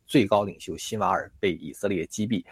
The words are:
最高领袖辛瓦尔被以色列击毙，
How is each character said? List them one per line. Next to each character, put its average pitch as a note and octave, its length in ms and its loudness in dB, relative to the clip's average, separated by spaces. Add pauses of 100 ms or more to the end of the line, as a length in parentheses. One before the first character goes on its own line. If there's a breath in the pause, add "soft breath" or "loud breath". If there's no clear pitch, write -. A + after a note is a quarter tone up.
最 A#2 200 4
高 G#2 180 4
领 G2+ 160 -8
袖 E2 160 -8
辛 - 220 -6
瓦 F#2+ 100 2
尔 F#2 320 0
被 F#2+ 140 2
以 D#2+ 180 -10
色 - 160 -4
列 F2 160 0
击 G#2+ 240 -4
毙， G#2 240 0